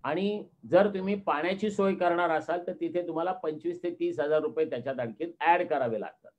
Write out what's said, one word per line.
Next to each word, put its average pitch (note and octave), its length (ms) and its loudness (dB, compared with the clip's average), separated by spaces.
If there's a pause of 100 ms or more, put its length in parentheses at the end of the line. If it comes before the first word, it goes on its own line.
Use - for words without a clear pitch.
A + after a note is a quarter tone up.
आणि G3 420 -2 (240)
जर F#3+ 180 8
तुम्ही G3 280 -2
पाण्याची G3 560 -2
सोय G3 220 2
करणार F3 360 2
असाल, D#3+ 380 0
तर F3+ 60 -6
तिथे E3+ 340 -2
तुम्हाला E3 240 -2
पंचवीस E3+ 520 -6
ते F3 60 -2
तीस E3+ 300 -4
हजार D3+ 220 4
रुपये D#3 240 0
त्याच्यात C3 340 -6
आणखीन B2 400 -6
ॲड F3 280 4
करावे B2 320 0
लागतात. - 400 -12